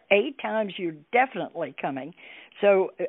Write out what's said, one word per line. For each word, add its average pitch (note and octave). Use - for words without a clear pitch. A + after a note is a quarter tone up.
Eight G3+
times, G#3+
you're E3+
definitely E3+
coming. C#3
So, F#3+